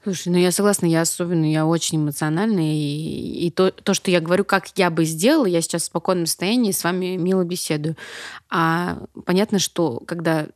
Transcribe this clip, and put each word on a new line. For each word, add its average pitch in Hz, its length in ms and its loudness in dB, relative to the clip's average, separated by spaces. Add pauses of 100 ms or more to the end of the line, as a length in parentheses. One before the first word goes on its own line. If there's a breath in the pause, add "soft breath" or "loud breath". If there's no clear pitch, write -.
Слушай, 175 260 -4
ну 180 100 4
я 180 120 4
согласна, 196 360 2
я 165 140 4
особенно, 170 500 0
я 156 160 2
очень 160 320 0
эмоциональная, 156 760 0
и, 151 720 -4
и 165 40 -2
то, 185 180 2
то, - 240 -2
что - 160 -2
я 175 100 4
говорю, 175 240 2
как 196 220 2 (100)
я 185 140 4
бы 165 160 0
сделала, 208 400 2
я 175 160 2
сейчас 165 220 -4
в - 20 -6
спокойном 175 400 -2
состоянии 202 460 0
с - 120 -4
вами 185 340 0
мило 185 260 2
беседую. 160 520 -4 (540 loud breath)
А 165 500 0 (260)
понятно, 196 340 2
что 156 480 -2
когда 165 480 -2